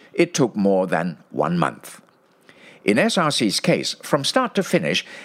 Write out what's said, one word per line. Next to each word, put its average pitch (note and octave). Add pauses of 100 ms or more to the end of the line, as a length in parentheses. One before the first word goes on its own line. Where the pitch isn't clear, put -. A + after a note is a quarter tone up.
(120)
it E3+
took B2
more F#2+
than E2+ (140)
one D2
month. - (840)
In G#2
S G#3
R D#3+
C's G2
case, -
from C#3
start B3+
to G3
finish, D3 (200)